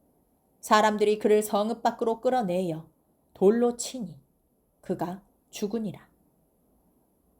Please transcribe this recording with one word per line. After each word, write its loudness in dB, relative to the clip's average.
사람들이 2
그를 4
성읍 -4
밖으로 -2
끌어내어 -2
돌로 2
치니 -12
그가 -6
죽으니라. -8